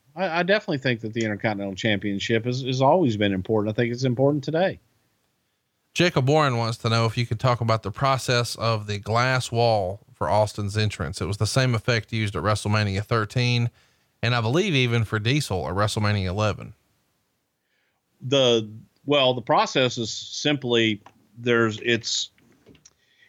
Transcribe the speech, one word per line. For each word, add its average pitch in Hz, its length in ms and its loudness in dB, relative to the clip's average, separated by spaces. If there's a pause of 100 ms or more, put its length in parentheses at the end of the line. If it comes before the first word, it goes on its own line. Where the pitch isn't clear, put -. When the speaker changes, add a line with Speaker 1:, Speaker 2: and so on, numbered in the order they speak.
(160)
Speaker 1:
I, 170 240 -2
I - 40 2
definitely 180 340 0
think 123 240 -2
that 110 100 -6
the 113 120 -2
Intercontinental 101 500 -2
Championship 107 720 -2
has, 127 160 -4
has 131 180 -2
always 131 380 4
been 101 160 2
important. 107 400 0
I - 20 -18
think 120 160 0
it's 123 120 -6
important 135 400 0
today. 160 360 -2 (1160)
Speaker 2:
Jacob 160 300 2
Warren 143 280 4
wants 117 220 -2
to 120 100 -4
know 113 180 2
if 113 120 -4
you 117 80 0
could 110 140 -6
talk 123 200 2
about 113 220 0
the - 80 -6
process 127 640 0
of 110 320 -2
the 104 140 -6
glass 120 500 0
wall 110 480 0 (160)
for - 160 -4
Austin's 104 480 0
entrance. 95 420 -2
It 104 40 -4
was 92 140 -4
the 107 60 0
same 127 300 0
effect 113 380 -2
used 107 240 -4
at 85 80 -4
WrestleMania 104 580 0
thirteen, 120 680 0 (540)
and 117 100 0
I 120 80 0
believe 151 360 2
even 120 260 2
for 107 160 -2
Diesel 104 480 -2
at 85 80 -4
WrestleMania 104 520 0
eleven. 95 480 -4 (1500)
Speaker 1:
The, 123 500 2 (360)
well, 135 280 4
the 120 80 -6
process 151 560 2
is 113 140 -4
simply, 120 880 0 (340)
there's, 117 460 2
it's, - 480 -2 (1000)